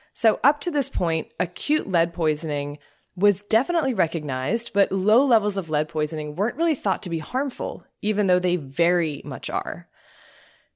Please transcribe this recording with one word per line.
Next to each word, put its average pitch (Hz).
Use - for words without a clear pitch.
So -
up 302
to 359
this 277
point, 165
acute -
lead 170
poisoning 151
was 196
definitely 269
recognized, 156
but 202
low 208
levels 208
of 165
lead 156
poisoning 151
weren't 214
really 330
thought 190
to 170
be 165
harmful, 247
even 202
though 180
they 175
very 160
much -
are. -